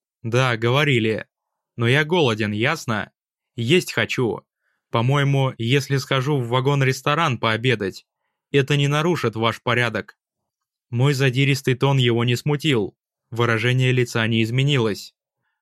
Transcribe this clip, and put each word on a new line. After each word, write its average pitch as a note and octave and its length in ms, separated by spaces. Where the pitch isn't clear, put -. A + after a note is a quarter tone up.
«Да, A#2+ 340
говорили. A#2 720
Но A#2 120
я D3 160
голоден, A#2 480
ясно? A2+ 600
Есть D#3 380
хочу. A2 500
По-моему, C3+ 640
если C3+ 400
схожу C3+ 420
в A#2 100
вагон-ресторан C3+ 880
пообедать, A2 680
это C#3 260
не C#3+ 120
нарушит D3 480
ваш A2 260
порядок». A#2+ 560
Мой C3 240
задиристый C3+ 600
тон C#3 220
его A#2+ 280
не B2 120
смутил, C#3 600
выражение A#2+ 600
лица A#2+ 340
не A2+ 160
изменилось. A#2+ 760